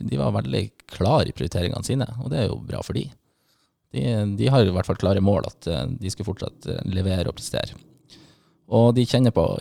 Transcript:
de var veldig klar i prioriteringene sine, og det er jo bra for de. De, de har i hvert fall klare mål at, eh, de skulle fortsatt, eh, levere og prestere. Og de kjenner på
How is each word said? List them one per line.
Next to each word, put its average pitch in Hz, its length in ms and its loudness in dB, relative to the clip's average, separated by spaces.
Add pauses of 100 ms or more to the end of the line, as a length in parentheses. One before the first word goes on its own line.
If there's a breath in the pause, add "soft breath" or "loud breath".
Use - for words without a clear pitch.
de 131 140 -2
var 131 160 0
veldig - 380 -2 (160)
klar 98 380 2
i - 60 -4
prioriteringene - 540 -4
sine, 131 200 -2 (160)
og - 80 -6
det 151 120 -2
er 98 80 0
jo 55 80 -4
bra - 260 -8
for - 100 -8
de. - 120 -4 (880)
De, 131 80 -4 (340)
de 113 140 0
har 135 160 6
i 92 100 4
hvert 92 100 0
fall 95 140 -2
klare 98 240 2
mål 98 240 4
at, - 200 -12
eh, 80 180 -2 (120)
de 92 140 -6
skulle - 160 -8
fortsatt, - 400 -8
eh, 87 160 -4
levere 92 460 0
og - 80 -6
prestere. - 360 -6 (960 loud breath)
Og 117 260 6
de 123 120 4
kjenner 123 260 4
på - 140 4 (160)